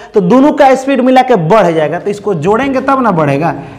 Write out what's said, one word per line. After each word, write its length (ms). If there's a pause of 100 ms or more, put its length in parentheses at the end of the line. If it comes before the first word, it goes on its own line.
(140)
तो 80
दोनों 300
का 240
स्पीड 260
मिला 200
के 140
बढ़ 360
जाएगा, 280
तो 100
इसको 240
जोड़ेंगे 480
तब 200
ना 100
बढ़ेगा, 440 (240)